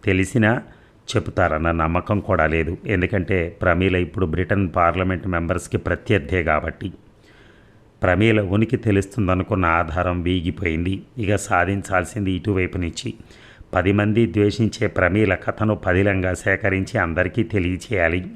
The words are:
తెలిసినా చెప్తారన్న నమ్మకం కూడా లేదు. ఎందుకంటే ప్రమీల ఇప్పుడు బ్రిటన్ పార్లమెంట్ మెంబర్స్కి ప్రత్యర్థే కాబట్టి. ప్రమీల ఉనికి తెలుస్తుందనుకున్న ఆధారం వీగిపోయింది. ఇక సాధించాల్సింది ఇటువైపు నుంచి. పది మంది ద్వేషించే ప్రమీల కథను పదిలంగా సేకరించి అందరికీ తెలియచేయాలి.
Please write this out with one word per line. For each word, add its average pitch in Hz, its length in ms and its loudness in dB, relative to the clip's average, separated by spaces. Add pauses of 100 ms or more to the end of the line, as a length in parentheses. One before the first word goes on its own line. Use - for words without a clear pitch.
తెలిసినా 104 580 2 (540)
చెప్తారన్న 82 560 0
నమ్మకం 85 480 0
కూడా 82 260 2
లేదు. 80 300 0 (100)
ఎందుకంటే 90 760 0
ప్రమీల 90 340 2
ఇప్పుడు 90 300 0
బ్రిటన్ 87 500 0
పార్లమెంట్ 87 500 0
మెంబర్స్కి 85 520 -2
ప్రత్యర్థే 87 640 0
కాబట్టి. 80 500 -2 (1080)
ప్రమీల 107 380 4
ఉనికి 104 360 2
తెలుస్తుందనుకున్న 95 880 0
ఆధారం 87 560 0
వీగిపోయింది. 87 800 -2 (160)
ఇక 101 180 0
సాధించాల్సింది 95 960 -2
ఇటువైపు 92 460 -2
నుంచి. 87 360 -6 (600)
పది 92 180 2
మంది 104 400 2
ద్వేషించే 104 540 0
ప్రమీల 95 480 2
కథను 107 400 -2
పదిలంగా 95 600 2
సేకరించి 95 640 -2
అందరికీ 87 440 0
తెలియచేయాలి. 90 920 -2